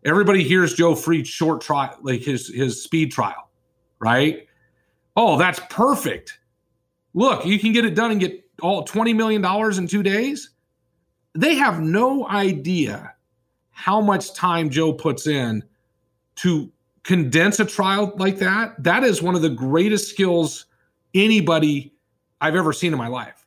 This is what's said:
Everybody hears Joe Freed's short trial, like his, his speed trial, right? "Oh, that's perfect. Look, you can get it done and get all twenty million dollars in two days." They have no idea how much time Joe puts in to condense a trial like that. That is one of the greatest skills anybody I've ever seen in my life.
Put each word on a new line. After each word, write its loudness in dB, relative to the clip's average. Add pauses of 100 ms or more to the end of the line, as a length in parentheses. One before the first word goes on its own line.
Everybody 4
hears 2
Joe 4
Freed's -2
short -2
trial, -4
like -2
his, -4
his -4
speed -2
trial, -6 (480)
right? 0 (720)
"Oh, 4
that's 2
perfect. -2 (760)
Look, 0
you 0
can 0
get 2
it -2
done 0
and 0
get -4 (140)
all -2
twenty -2
million 0
dollars 0
in -4
two -2
days." -2 (840)
They 2
have 0
no 0
idea -2 (560)
how -2
much -2
time -2
Joe 0
puts -4
in -2 (720)
to -2 (300)
condense 2
a 4
trial -2
like -2
that. -2
That 2
is 2
one 0
of 0
the 2
greatest 0
skills 0 (480)
anybody 2 (480)
I've 0
ever 2
seen -2
in -2
my -6
life. -12